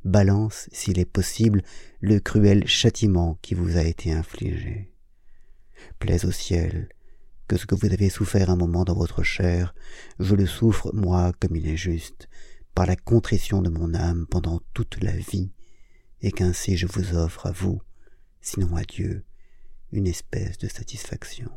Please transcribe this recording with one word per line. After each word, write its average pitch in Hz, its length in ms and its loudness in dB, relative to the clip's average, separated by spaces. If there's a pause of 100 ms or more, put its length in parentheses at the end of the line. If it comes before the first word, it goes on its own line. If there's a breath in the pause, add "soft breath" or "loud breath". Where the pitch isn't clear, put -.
balance, 101 680 4
s'il 92 280 -2
est 87 60 4
possible, 104 560 2 (400 loud breath)
le 101 180 6
cruel 101 480 6
châtiment 90 760 2
qui - 100 -4
vous 87 240 0
a 80 60 4
été 82 280 -2
infligé. 90 800 -6 (1080 soft breath)
Plaise 95 260 2
au 90 60 2
ciel 85 580 -2 (580)
que 104 80 2
ce - 120 -2
que 98 80 2
vous 95 180 2
avez 95 160 2
souffert 95 400 2
un 90 80 4
moment 87 260 2
dans 87 120 0
votre - 260 0
chair, 90 540 0 (440 loud breath)
je 95 160 4
le 98 120 4
souffre, - 460 2
moi, 90 460 2
comme 85 160 0
il 80 140 -2
est 80 80 -2
juste, 82 520 -6 (440 soft breath)
par 90 140 4
la 92 80 4
contrition - 680 2
de 90 80 2
mon 82 240 -2
âme 85 360 0
pendant 82 300 0 (140)
toute - 300 -6
la 95 120 0
vie, 92 360 -4 (680)
et 101 100 -2
qu'ainsi 90 460 0
je 87 100 -2
vous 90 280 -2
offre 82 300 -2
à - 60 -2
vous, 95 280 -4 (600)
sinon 87 340 0
à 78 80 -2
Dieu, - 400 -6 (680)
une 98 160 0
espèce - 500 -6
de - 100 -6
satisfaction. - 880 -10